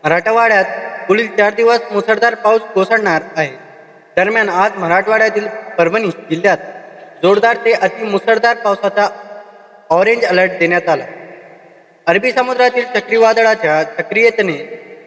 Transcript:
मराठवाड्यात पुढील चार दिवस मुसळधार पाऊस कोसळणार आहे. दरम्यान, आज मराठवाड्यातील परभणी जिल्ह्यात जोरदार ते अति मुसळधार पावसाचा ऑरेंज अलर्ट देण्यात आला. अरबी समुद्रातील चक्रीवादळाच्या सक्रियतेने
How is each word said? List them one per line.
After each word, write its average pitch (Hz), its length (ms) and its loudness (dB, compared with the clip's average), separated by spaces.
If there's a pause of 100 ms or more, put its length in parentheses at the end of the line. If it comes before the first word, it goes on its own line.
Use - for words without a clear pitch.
मराठवाड्यात 202 600 2 (420)
पुढील 214 200 2 (100)
चार 214 160 2
दिवस 233 260 2 (120)
मुसळधार 220 440 0
पाऊस 220 260 2
कोसळणार 196 600 0 (140)
आहे. 151 140 -2 (640)
दरम्यान, 208 340 0
आज 190 280 2
मराठवाड्यातील 208 720 0
परभणी 196 600 -2
जिल्ह्यात 170 500 -2 (680)
जोरदार 208 420 4
ते 226 60 4
अति 190 320 -2
मुसळधार 214 520 0
पावसाचा 202 540 -2 (800)
ऑरेंज 214 360 2
अलर्ट 185 260 2
देण्यात 170 380 0
आला. 143 140 0 (1040)
अरबी 202 240 0
समुद्रातील 247 540 0 (100)
चक्रीवादळाच्या 220 880 2
सक्रियतेने 190 1040 -2 (200)